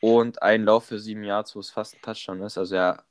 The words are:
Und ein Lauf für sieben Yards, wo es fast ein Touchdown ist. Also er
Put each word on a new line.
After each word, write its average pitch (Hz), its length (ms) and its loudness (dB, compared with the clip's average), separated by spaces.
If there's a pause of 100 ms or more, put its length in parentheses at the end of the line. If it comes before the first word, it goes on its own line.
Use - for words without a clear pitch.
Und 117 400 4
ein 107 240 2
Lauf 110 220 4
für 110 120 -10
sieben 107 260 -10
Yards, 104 300 -4
wo 104 60 -12
es - 100 -16
fast - 240 -10
ein - 60 -20
Touchdown 98 400 -12
ist. 104 160 -10
Also 95 180 -4
er 92 360 0